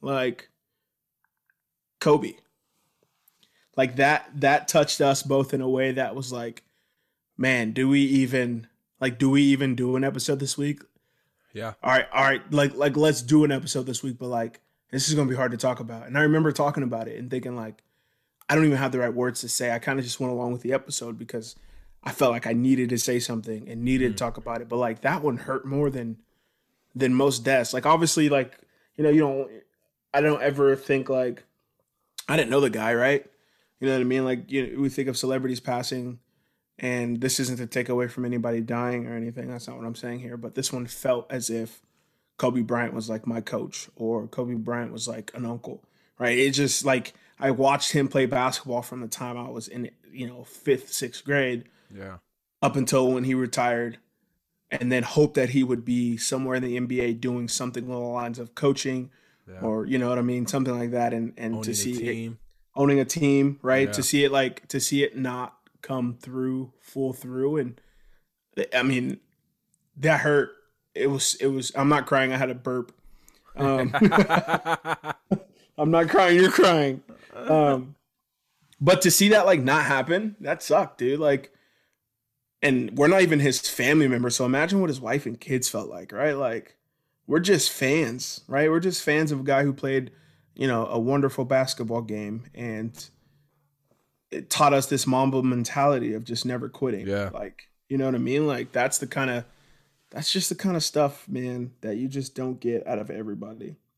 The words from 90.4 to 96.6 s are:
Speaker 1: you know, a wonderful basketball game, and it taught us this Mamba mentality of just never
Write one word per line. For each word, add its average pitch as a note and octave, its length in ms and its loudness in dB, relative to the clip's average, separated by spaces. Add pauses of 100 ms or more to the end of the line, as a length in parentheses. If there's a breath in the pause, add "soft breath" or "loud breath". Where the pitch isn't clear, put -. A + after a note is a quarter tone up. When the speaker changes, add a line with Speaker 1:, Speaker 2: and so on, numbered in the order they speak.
Speaker 1:
you C3+ 120 -2
know, A#2 200 0
a - 100 -4
wonderful C3+ 480 0
basketball A#2+ 560 -2
game, G#2+ 440 -8 (100)
and A2+ 520 -10 (1200)
it - 180 -10
taught D3 240 4
us C#3 140 2
this C3+ 180 -2
Mamba C3 380 2
mentality B2+ 720 0
of A2+ 100 -8
just A#2 240 -6
never B2 200 -6